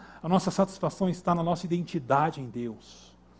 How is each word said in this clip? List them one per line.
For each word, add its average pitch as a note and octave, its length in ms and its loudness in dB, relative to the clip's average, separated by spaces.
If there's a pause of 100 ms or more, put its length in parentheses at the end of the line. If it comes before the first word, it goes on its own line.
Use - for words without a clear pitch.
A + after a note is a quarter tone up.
(220)
a D#3+ 80 -4
nossa F3+ 220 4
satisfação F#3+ 580 0
está F3 260 0
na E3+ 80 0
nossa E3+ 220 0
identidade D#3 720 0
em C3 80 -8
Deus. A#2 640 -10 (260)